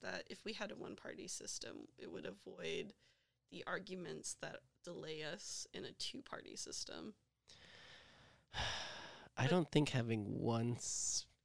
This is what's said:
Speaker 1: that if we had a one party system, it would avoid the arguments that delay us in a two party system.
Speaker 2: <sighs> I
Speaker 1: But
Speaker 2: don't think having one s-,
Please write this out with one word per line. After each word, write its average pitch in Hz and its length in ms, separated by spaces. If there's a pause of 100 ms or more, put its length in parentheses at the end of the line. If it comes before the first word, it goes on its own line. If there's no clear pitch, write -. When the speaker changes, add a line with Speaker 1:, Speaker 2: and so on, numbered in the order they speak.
Speaker 1:
that - 260
if - 160
we 220 80
had 202 180
a - 40
one - 200
party - 320
system, - 600 (100)
it - 140
would - 160
avoid 170 640 (580)
the 160 140
arguments 175 760
that - 160 (260)
delay 156 400
us 170 500
in - 100
a - 100
two - 280
party - 340
system. - 640
Speaker 2:
<sighs> - 1400 (840)
I - 100
Speaker 1:
But 139 40
Speaker 2:
don't 170 220
think 151 180
having 113 500
one 117 380
s-, - 480 (200)